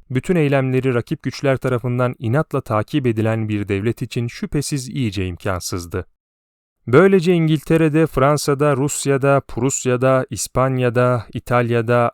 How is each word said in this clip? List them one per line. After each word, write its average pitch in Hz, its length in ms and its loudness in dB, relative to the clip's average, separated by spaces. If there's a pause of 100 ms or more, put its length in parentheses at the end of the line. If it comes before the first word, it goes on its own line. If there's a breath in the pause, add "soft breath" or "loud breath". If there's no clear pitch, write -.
(100)
bütün 131 260 0
eylemleri 131 580 2
rakip 120 280 -4
güçler 135 340 -2
tarafından 123 640 -2
inatla 135 420 -2
takip 120 460 -2
edilen 110 420 0
bir 101 200 -4
devlet 104 340 -2
için 120 240 -6
şüphesiz 139 640 -6
iyice 98 380 -4
imkansızdı. 90 800 -6 (800)
Böylece 180 460 6
İngiltere'de, 160 720 2
Fransa'da, 143 720 0
Rusya'da, 139 640 0
Prusya'da, 131 880 0
İspanya'da, 123 1040 0
İtalya'da, 120 800 0